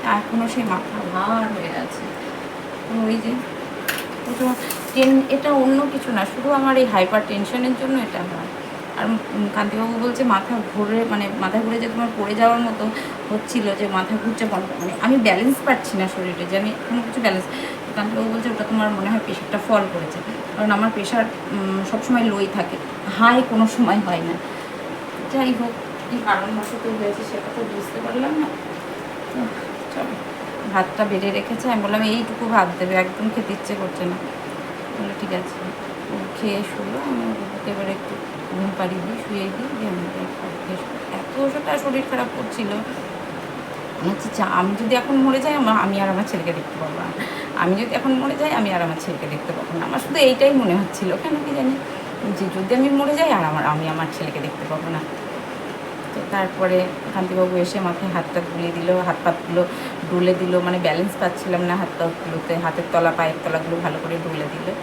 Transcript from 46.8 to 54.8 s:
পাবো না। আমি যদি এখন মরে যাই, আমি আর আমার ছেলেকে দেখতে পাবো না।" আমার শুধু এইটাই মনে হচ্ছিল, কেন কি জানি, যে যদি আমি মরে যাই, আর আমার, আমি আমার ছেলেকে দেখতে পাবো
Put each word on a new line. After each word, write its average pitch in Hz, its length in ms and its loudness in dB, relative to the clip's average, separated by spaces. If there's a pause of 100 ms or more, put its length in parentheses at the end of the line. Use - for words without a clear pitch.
পাবো 156 180 -4
না। 175 80 -4 (560)
আমি 180 120 4
যদি 226 200 0
এখন 262 180 2
মরে 262 240 2
যাই, 302 160 2
আমি 208 200 2
আর 175 100 2
আমার 165 180 0
ছেলেকে 160 260 -4
দেখতে 151 260 -4
পাবো 165 260 -4
না।" 165 80 -2
আমার - 120 -2
শুধু - 200 0
এইটাই 277 320 8
মনে 240 240 6
হচ্ছিল, 190 480 0
কেন 320 120 0
কি 285 220 -2
জানি, 262 140 2 (680)
যে 196 60 0 (100)
যদি 190 200 2
আমি 262 140 6
মরে 277 280 4
যাই, 311 160 4
আর 190 120 4
আমার, 151 220 0
আমি 156 220 0
আমার 160 180 -2 (120)
ছেলেকে 160 220 -4
দেখতে 147 300 -6
পাবো 160 200 -4